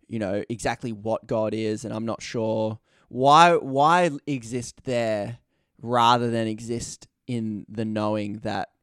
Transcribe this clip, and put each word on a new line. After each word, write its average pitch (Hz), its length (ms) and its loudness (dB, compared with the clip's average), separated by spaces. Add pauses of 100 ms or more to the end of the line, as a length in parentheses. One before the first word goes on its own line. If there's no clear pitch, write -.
you 113 100 -8
know, 101 300 -4
exactly 117 440 -4
what 107 340 -4
God 110 280 -2
is, 110 300 -4
and 110 80 -8
I'm 113 140 -6
not 110 160 -6
sure." 110 560 -2 (300)
Why, 151 480 8
why 156 540 4 (160)
exist 120 580 -8
there 117 540 -2 (420)
rather 120 500 4
than 113 180 -2
exist 113 580 -8 (200)
in 110 420 -6
the 110 160 -6
knowing 107 560 -4
that 101 300 -6 (120)